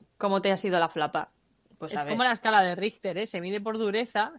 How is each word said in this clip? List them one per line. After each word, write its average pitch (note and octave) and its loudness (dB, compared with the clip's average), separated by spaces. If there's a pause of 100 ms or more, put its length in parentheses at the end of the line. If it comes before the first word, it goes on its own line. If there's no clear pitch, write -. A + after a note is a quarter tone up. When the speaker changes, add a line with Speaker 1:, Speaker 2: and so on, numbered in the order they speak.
(180)
Speaker 1:
¿cómo G3 0
te G3 2
has F#3 -2
ido F#3 0
a E3 4
la E3 2
flapa? D3+ -4 (460)
Pues D#3 -10
Speaker 2:
Es - -4
Speaker 1:
a D3 -2
ver. D3 -4
Speaker 2:
como A#3 0
la B3 4
escala A3 6
de F3 0
Richter, F#3 -4
¿eh? A3 -2
Se F3+ -6
mide G3 -4
por A3 -4
dureza, A3 -2